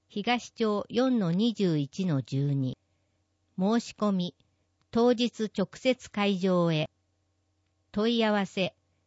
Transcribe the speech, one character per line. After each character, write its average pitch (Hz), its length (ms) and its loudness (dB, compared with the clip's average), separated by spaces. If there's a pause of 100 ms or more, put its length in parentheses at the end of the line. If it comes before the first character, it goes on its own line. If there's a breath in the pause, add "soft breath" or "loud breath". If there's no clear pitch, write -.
東 226 420 -4
町 214 380 -2
四 254 280 2
の 180 140 0
二 214 220 0
十 175 240 2
一 147 280 -2
の 147 160 0
十 139 320 -2
二。 131 240 -2 (840)
申 220 220 2
し - 180 -16
込 208 140 0
み、 180 220 -4 (540)
当 240 220 4
日 220 420 -2
直 190 200 -2
接 - 360 -2
会 202 280 0
場 175 340 2
へ。 156 180 0 (1000)
問 233 260 0
い 226 60 2
合 214 80 2
わ 202 140 0
せ、 - 280 -4 (340)